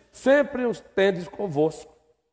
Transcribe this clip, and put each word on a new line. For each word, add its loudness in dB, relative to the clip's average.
sempre 2
os -4
tendes 0
convosco, -4